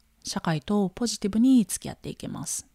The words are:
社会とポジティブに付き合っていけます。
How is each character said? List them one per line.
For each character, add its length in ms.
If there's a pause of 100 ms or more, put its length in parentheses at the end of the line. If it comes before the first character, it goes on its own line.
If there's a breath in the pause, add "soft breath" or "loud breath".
(240)
社 180
会 200
と 280
ポ 180
ジ 120
テ 80
ィ 40
ブ 80
に 260
付 180
き 60
合 40
っ 40
て 120
い 60
け 120
ま 180
す。 300